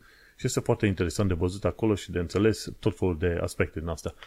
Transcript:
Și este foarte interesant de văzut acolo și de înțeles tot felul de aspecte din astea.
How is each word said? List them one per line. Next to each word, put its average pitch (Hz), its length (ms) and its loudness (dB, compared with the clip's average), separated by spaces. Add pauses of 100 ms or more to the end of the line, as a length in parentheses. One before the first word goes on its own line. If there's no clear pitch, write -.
(380)
Și - 80 -8
este 127 140 0
foarte 117 260 2
interesant 92 420 2
de 90 80 2
văzut 90 300 -2
acolo 104 300 2
și - 160 -8
de 87 80 -2
înțeles 98 600 2
tot - 180 0
felul 90 200 0
de 85 240 0
aspecte 87 380 -2
din 80 100 -4
astea. - 240 -6 (140)